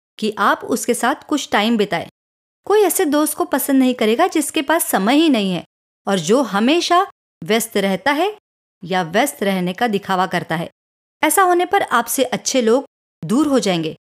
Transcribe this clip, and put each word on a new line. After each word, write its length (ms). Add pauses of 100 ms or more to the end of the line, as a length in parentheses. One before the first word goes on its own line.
(180)
कि 220
आप 260
उसके 280
साथ 340
कुछ 240
टाइम 240
बिताएं। 300 (600)
कोई 160
ऐसे 240
दोस्त 300
को 100
पसंद 320
नहीं 160
करेगा 340
जिसके 340
पास 240
समय 300
ही 120
नहीं 240
है 120 (420)
और 140
जो 240
हमेशा 600 (360)
व्यस्त 360
रहता 340
है 240 (460)
या 200
व्यस्त 400
रहने 300
का 160
दिखावा 380
करता 300
है। 140 (520)
ऐसा 200
होने 240
पर 160
आपसे 420
अच्छे 380
लोग 240 (360)
दूर 240
हो 120
जाएंगे 380 (200)